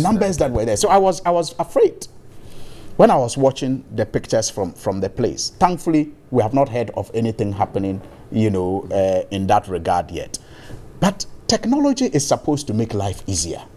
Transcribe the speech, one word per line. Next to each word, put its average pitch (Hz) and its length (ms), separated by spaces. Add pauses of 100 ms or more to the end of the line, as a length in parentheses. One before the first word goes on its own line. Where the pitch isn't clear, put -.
numbers 190 360
that 139 140
were 110 120
there. 110 120
So 208 120
I 190 100
was, 190 260
I 175 60
was 170 280
afraid - 480 (920)
when 208 140
I 180 60
was 123 200
watching 131 480 (100)
the 110 120
pictures 113 440
from, 92 220
from 98 280
the 95 100
place. - 480
Thankfully, 165 540 (180)
we 120 120
have 113 120
not 139 160
heard 117 260
of 101 180
anything 110 380
happening, 98 480 (300)
you 110 200
know, 92 400
uh, 95 400
in 98 180
that 104 200
regard 87 420
yet. 76 280 (640)
But 190 260 (220)
technology 262 580
is 151 200
supposed 143 420
to 104 60
make 110 200
life 98 320
easier. 85 360 (140)